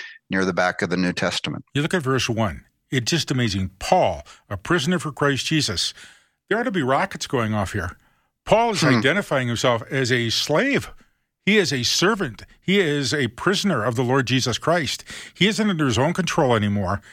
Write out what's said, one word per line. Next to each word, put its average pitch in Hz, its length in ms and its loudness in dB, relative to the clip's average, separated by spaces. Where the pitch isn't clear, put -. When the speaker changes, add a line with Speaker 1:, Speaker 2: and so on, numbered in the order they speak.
Speaker 1:
near 95 160 0
the 92 80 0
back 90 300 0
of 87 80 -4
the 87 60 0
New 90 160 0
Testament. - 600 -4
Speaker 2:
You 139 80 0
look 170 140 -2
at 165 80 -2
verse 127 260 0
one. 107 360 -4
It's 131 180 -2
just 156 220 -2
amazing. 98 480 -2
"Paul, 110 420 2
a 98 60 -6
prisoner 135 420 0
for 151 120 -6
Christ 139 360 0
Jesus." 131 480 -2
There 208 120 0
ought 240 40 -2
to 247 80 -2
be 175 120 -2
rockets 139 420 -2
going 113 300 -2
off 101 180 -2
here. 92 240 -6
Paul 233 280 4
is 160 80 -2
Speaker 1:
Hmm. 156 80 4
Speaker 2:
identifying 135 480 0
himself 117 420 2
as 131 220 0
a 117 180 0
slave. 185 640 0
He 208 140 4
is 175 160 2
a 127 80 -2
servant. 190 640 0
He 196 180 2
is 143 320 0
a 147 180 0
prisoner 175 540 0
of 120 120 0
the 131 80 2
Lord 127 240 2
Jesus 123 320 0
Christ. 160 440 -2
He 185 140 2
isn't 214 240 2
under 156 160 0
his 113 100 2
own 147 160 2
control 143 420 2
anymore. 101 460 0